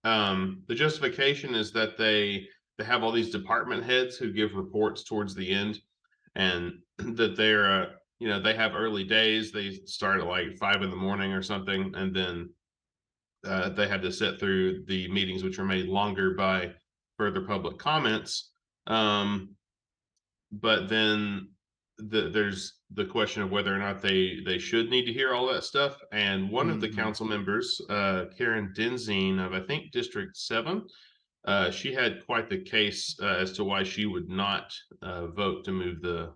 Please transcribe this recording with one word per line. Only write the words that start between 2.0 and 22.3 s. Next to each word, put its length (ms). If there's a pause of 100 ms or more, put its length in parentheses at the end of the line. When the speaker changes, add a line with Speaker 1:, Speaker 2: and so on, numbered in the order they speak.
Speaker 1:
they 60
have 180
all 80
these 200
department 520
heads 340
who 160
give 220
reports 480
towards 320
the 180
end, 280 (560)
and 360 (140)
<clears throat> 120
that 380
they're, 460
uh, 40 (340)
you 80
know, 120
they 140
have 220
early 280
days. 480
They 200 (140)
start 340
at, 60
like, 320
five 240
in 80
the 60
morning 360
or 100
something, 540
and 180
then, 340 (960)
uh, 260
they 180
have 140
to 100
sit 260
through 480
the 220
meetings, 340
which 160
are 60
made 220
longer 480
by 360 (480)
further 220
public 380
comments. 760 (340)
Um, 680 (960)
but 360
then 600 (500)
the, 340